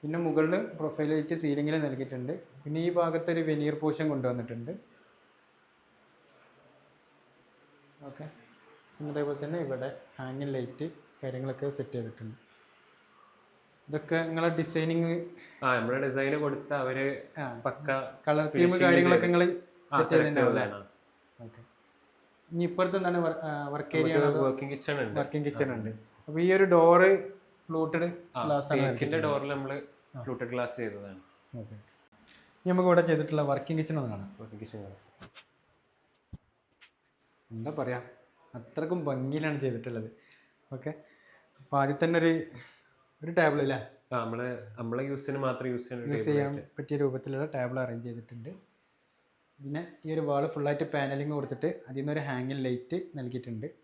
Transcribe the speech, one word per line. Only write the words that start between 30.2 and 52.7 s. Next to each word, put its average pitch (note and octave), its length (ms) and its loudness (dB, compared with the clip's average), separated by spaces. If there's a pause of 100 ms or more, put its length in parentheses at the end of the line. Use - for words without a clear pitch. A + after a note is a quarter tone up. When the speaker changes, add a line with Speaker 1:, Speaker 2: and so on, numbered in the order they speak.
Speaker 2:
ഫ്ലൂട്ടഡ് B2 260 -6
ഗ്ലാസ് B2 280 -2
ചെയ്തതാണ്. G2+ 440 -8 (360)
Speaker 1:
ഓക്കെ. G#2+ 180 -12 (760)
ഇനി - 180 -4
നമുക്ക് F3+ 180 6
ഇവിടെ F3 120 8
ചെയ്തിട്ടുള്ള D3+ 420 2
വർക്കിംഗ് C#3+ 380 -2
കിച്ചൺ D#3 180 -2
ഒന്ന് B2 120 -4
കാണാം. G2 280 -10
Speaker 2:
വർക്കിംഗ് A2 240 -14
കിച്ചൺ G#2+ 200 -12
കാണാം. G2 180 -16 (2500)
Speaker 1:
എന്താ A#2 200 -6
പറയാ, B2+ 280 -2 (560)
അത്രക്കും D#3+ 500 -4
ഭംഗിയിലാണ് C#3+ 560 -2
ചെയ്തിട്ടുള്ളത്. A#2 480 -4 (600)
ഓക്കെ. C#3 220 -8 (640)
അപ്പൊ - 220 -2
ആദ്യം C#3 260 2
തന്നെ E3+ 140 4
ഒരു, E3 140 6 (880)
ഒരു D#3+ 100 -8
ടേബിൾ D#3 280 4
അല്ലേ? C3+ 180 0 (340)
Speaker 2:
ആ, B2 60 -2
നമ്മള്, A2+ 280 -4 (320)
നമ്മളെ A#2+ 260 -4
യൂസിന് C#3 340 -6
മാത്രം C3 300 -2
യൂസ് B2 200 -4
ചെയ്യുന്ന B2+ 240 -6
Speaker 1:
യൂസ് B2+ 140 0
Speaker 2:
ടേബിൾ D3+ 60 2
Speaker 1:
ചെയ്യാൻ C#3+ 200 2
Speaker 2:
ആയിട്ട്. C#3 260 -10
Speaker 1:
പറ്റിയ D3 180 -4
രൂപത്തിലുള്ള C3+ 580 -2
ടേബിൾ B2+ 240 -2
അറേഞ്ച് A#2 260 -4
ചെയ്തിട്ടുണ്ട്. A#2 460 -12 (1080)
പിന്നെ C#3+ 240 -8 (220)
ഈ D#3 100 -4
ഒരു D#3+ 60 0
വാൾ D3 260 2
ഫുള്ളായിട്ട് D3 460 0
പാനലിംഗ് C#3+ 400 -2
കൊടുത്തിട്ട് C#3 340 -4 (220)
അതിൽ C3 120 -6
നിന്നൊരു D3 200 -2
ഹാങ്ങിങ് C3+ 440 -4
ലൈറ്റ് B2+ 360 -2 (140)